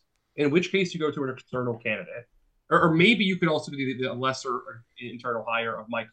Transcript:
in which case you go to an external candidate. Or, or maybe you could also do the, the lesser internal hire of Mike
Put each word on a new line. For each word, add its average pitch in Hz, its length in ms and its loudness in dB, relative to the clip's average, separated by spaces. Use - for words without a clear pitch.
in 147 160 2
which 170 180 2
case 190 240 0
you 170 60 -6
go 151 120 0
to 147 120 -4
an 131 60 -4
external 123 480 -4
candidate. 107 500 -8
Or, 165 120 6
or 160 120 6
maybe 208 300 6
you 190 140 2
could 175 100 2
also 151 240 0
do 143 60 -10
the, 131 300 -2
the - 60 -4
lesser 127 460 -2
internal 120 480 -6
hire 113 320 -2
of 107 80 -12
Mike 113 240 -4